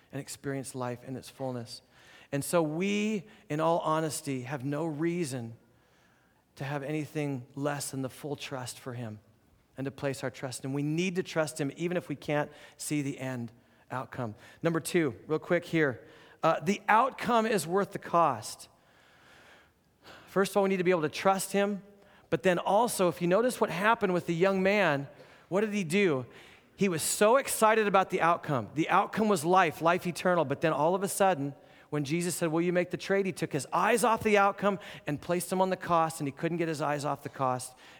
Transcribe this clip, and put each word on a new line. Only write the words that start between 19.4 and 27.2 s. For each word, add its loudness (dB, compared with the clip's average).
First 0
of 0
all, 4
we 2
need 2
to 0
be 4
able 2
to 0
trust 0
him, 0
but 0
then 4
also, 2
if -2
you 2
notice 2
what 2
happened 2
with -2
the -2
young 2
man, 2
what 0
did 0
he 0
do? 2
He 4
was -2
so 4